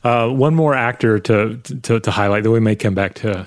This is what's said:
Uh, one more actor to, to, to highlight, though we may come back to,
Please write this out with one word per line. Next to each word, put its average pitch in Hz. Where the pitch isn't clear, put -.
Uh, 120
one 135
more 156
actor 120
to, 110
to, 117
to 107
highlight, 101
though 110
we 113
may 110
come 104
back 98
to, 95